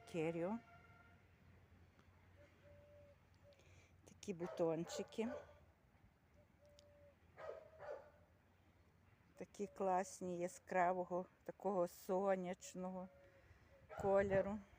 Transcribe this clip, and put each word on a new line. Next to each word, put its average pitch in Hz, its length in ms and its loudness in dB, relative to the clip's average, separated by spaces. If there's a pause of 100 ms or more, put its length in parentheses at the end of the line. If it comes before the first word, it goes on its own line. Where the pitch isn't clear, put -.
(120)
керіо. 170 460 0 (3500)
Такі - 300 -8
бутончики. 170 920 -2 (4000)
Такі 190 320 -8
класні, 185 720 0
яскравого, 180 880 0 (180)
такого 175 440 0
сонячного 185 1200 0 (920)
кольору. 196 580 4 (200)